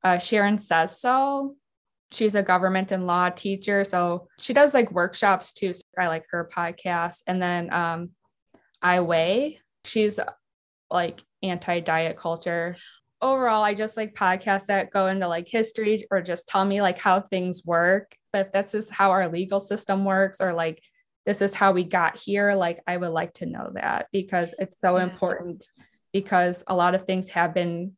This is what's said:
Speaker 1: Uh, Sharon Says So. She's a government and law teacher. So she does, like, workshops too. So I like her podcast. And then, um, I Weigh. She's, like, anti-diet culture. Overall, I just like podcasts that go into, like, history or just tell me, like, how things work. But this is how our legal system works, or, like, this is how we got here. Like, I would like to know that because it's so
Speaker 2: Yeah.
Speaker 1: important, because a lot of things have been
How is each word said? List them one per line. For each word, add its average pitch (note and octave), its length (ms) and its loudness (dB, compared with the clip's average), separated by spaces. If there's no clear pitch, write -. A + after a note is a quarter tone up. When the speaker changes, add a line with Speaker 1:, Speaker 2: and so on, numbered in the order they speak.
Speaker 1:
Uh, F3+ 140 4
Sharon G#3 400 2
Says E3+ 420 0
So. C#4 560 0
She's G#3+ 240 0
a G3+ 80 2
government F#3+ 480 2
and F#3 160 -2
law F3+ 220 2
teacher. G3 540 -2
So F3 440 -2
she - 140 -6
does, C#4+ 200 8
like, B3 180 4
workshops F#3 640 0
too. F#3 200 -4
So - 80 -14
I F3+ 100 0
like D#3+ 220 -4
her E3+ 240 -6
podcast. E3+ 760 -4
And F#3 140 -2
then, F3 320 -2
um, E3+ 380 -2
I F3+ 200 4
Weigh. F3 580 0
She's, G#3 340 0
like, E3+ 320 -2
anti-diet E3+ 760 -2
culture. E3+ 580 -4
Overall, B3 420 2
I G#3 100 2
just G#3+ 240 -6
like G#3+ 160 -6
podcasts G3 540 0
that G3 240 0
go F#3+ 160 2
into, F#3+ 200 0
like, E3+ 200 -4
history A3 640 0
or F#3+ 100 2
just F3 260 -6
tell G3 160 2
me, G3+ 180 2
like, F#3 180 2
how G3 220 4
things F3+ 440 -4
work. F3 500 2
But G3 220 -2
this G3 220 -2
is G#3+ 140 -4
how G3 220 4
our F#3 180 4
legal F#3 300 -2
system G3 460 -2
works, F#3+ 360 2
or, F3+ 120 0
like, E3 300 -4
this G3+ 160 0
is G3 140 0
how G3 160 4
we F3+ 140 2
got F3 320 0
here. G3+ 360 0
Like, F3 320 0
I F3+ 120 -2
would F3 120 -4
like E3 260 -4
to E3+ 120 -10
know - 260 -8
that - 380 -4
because F#3+ 480 -2
it's F#3+ 200 -8
so F3+ 180 2
Speaker 2:
Yeah. F3+ 80 2
Speaker 1:
important, F3+ 600 -6
because F3+ 540 0
a F#3+ 80 -2
lot F3+ 180 4
of F#3 140 -2
things F#3 240 -2
have E3+ 240 0
been F3 420 -4